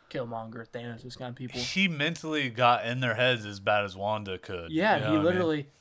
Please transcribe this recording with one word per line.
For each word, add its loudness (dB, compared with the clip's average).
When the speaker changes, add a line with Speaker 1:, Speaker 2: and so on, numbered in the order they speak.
Speaker 1:
Killmonger, -8
Thanos, -10
those -14
kind -10
of -12
people. -8
Speaker 2:
He 2
mentally -2
got 6
in -2
their 2
heads 2
as -10
bad 4
as -8
Wanda -2
could. -8
Speaker 1:
Yeah, 2
Speaker 2:
You -2
know -2
Speaker 1:
he 2
Speaker 2:
what -
I 4
mean? 2
Speaker 1:
literally, 2